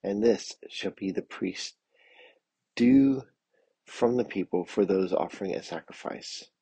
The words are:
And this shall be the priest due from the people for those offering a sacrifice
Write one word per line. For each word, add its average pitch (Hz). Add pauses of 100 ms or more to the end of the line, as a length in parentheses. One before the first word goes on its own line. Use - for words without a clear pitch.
And 101
this - (140)
shall -
be 95
the 90
priest - (1000)
due 131 (640)
from 123
the 117
people 90
for 104
those 95
offering -
a -
sacrifice - (120)